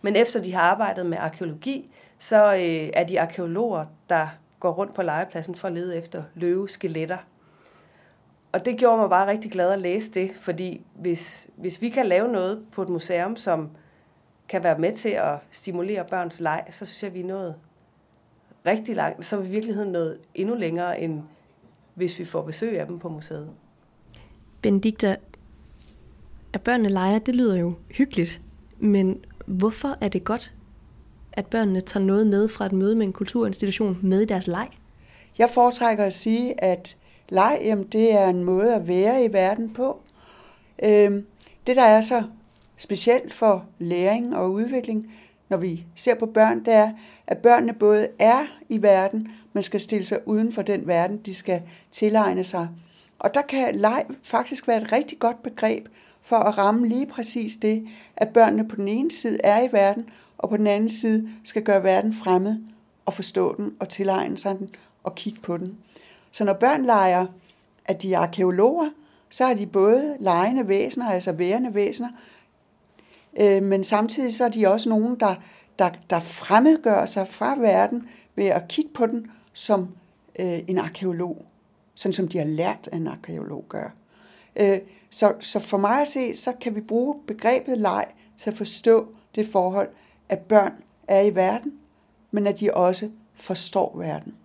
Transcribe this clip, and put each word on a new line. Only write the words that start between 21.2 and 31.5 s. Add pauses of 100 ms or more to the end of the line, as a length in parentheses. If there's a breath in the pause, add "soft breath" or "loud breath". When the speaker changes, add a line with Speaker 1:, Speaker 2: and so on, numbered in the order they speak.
Speaker 1:
hvis
vi
får
besøg
af
dem
på
museet. (1120 soft breath)
Speaker 2:
Benedikte, (1400)
at
børnene
leger,
det
lyder
jo (160)
hyggeligt, (360)
men (200)
hvorfor
er
det
godt, (800)
at
børnene